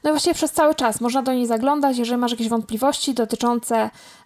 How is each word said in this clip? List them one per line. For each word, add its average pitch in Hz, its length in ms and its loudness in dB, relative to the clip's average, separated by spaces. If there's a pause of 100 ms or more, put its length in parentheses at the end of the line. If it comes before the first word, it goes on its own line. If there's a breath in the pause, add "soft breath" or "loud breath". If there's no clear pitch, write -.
no, 302 60 2
właściwie 311 240 2
przez - 180 -2
cały 311 220 4
czas 233 260 0
można 247 220 0
do 262 100 0
niej 247 140 0
zaglądać, 262 520 0
jeżeli 240 200 -2
masz 240 120 0
jakieś 226 180 -2
wątpliwości 233 680 -2
dotyczące, 226 760 0 (360 loud breath)